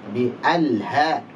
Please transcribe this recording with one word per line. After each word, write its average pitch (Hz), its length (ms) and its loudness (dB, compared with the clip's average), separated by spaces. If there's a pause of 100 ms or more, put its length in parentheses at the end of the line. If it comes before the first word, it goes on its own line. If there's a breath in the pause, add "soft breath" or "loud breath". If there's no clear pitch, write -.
Tapi 110 180 -2 (200)
alha. 143 920 0